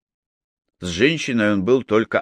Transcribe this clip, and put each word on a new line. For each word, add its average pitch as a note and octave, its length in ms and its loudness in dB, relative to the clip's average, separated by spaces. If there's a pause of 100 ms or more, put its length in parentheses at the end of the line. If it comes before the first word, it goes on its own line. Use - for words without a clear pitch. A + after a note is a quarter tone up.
(800)
С F#2 80 -12
женщиной A2+ 680 0
он F#2+ 100 -2
был B2 180 2
только G#2+ 400 0